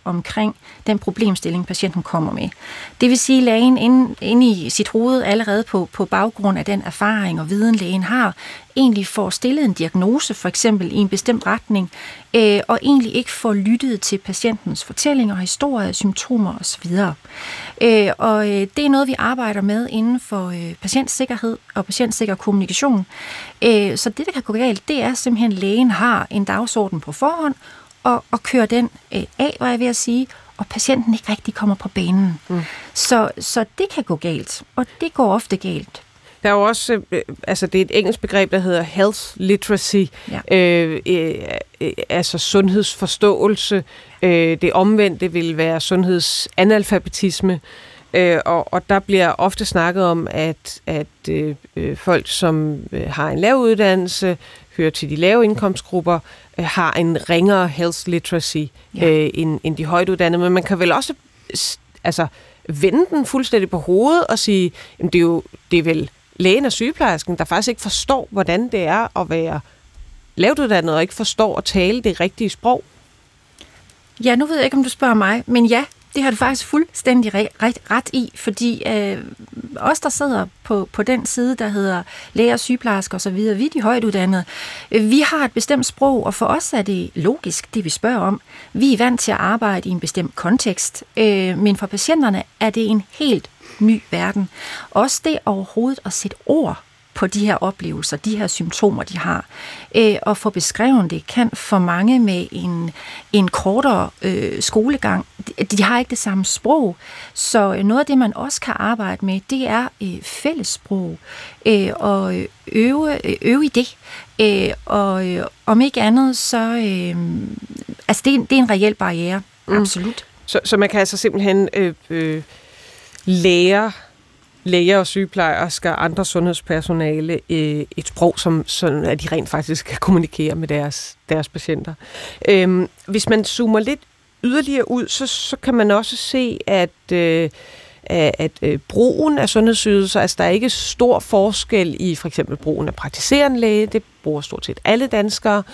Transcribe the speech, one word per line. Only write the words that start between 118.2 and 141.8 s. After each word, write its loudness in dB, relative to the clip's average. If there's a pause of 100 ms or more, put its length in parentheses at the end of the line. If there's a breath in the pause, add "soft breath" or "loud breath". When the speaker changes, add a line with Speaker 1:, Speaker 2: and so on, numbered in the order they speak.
Speaker 1:
det 4
er 4
en, 2
det -2
er 6
en 2
reel 4
barriere. -2 (240)
Speaker 2:
Mm. 2
Speaker 1:
Absolut. -4 (220)
Speaker 2:
Så, 0
så 2
man 2
kan 0
altså 0
simpelthen, 2
øh, 0 (160)
øh, -4 (800 loud breath)
lære 4 (720 loud breath)
læger 4
og 2
sygeplejersker -2
og -2
andre -2
sundhedspersonale, -2 (100)
øh, -2 (120)
et -10
sprog, 2
som 0
sådan, -2
at -2
de -8
rent -2
faktisk -4
kan -10
kommunikere 2
med -6
deres, -6 (120)
deres -2
patienter. -8 (540 loud breath)
Øhm, 4 (180)
hvis -2
man 4
zoomer 2
lidt -4 (440)
yderligere 0
ud, -2
så, -4
så -6
kan -2
man 4
også 0
se, -2
at, -2
øh, 2 (560 loud breath)
at, 2
at, -2 (100)
øh, 0 (100)
brugen 2
af 0
sundhedsydelser, 2
altså 0
der 2
er 2
ikke 0
stor 2
forskel 0